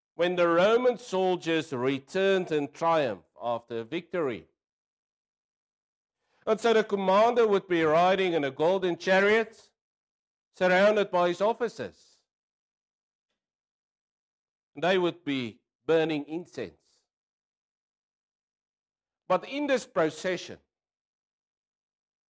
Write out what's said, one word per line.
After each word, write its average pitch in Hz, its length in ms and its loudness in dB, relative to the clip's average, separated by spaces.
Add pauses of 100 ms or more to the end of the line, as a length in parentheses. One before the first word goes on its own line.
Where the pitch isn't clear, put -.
(140)
when 180 220 -2
the 175 120 4
Roman 226 480 4
soldiers 175 760 -2
returned 151 800 -2
in 147 160 -2
triumph 151 560 -2 (180)
after 117 380 -6
a 113 40 -8
victory. 139 640 -6 (2000)
And 220 120 0
so 233 140 2
the 220 120 2
commander 214 640 2
would 196 220 0
be 170 140 0
riding 180 500 2
in 156 120 0
a 139 60 -4
golden 175 460 0
chariot, 202 640 0 (960)
surrounded 196 540 4
by 175 180 2
his 175 140 -4
officers. 214 540 -4 (2750)
And 147 100 -6
they 190 120 2
would 180 280 -2
be 127 340 -6 (280)
burning 160 420 0
incense. 151 440 -10 (2500)
But 185 200 -2
in 285 180 -4
this 262 180 0
procession, 165 720 -4 (1700)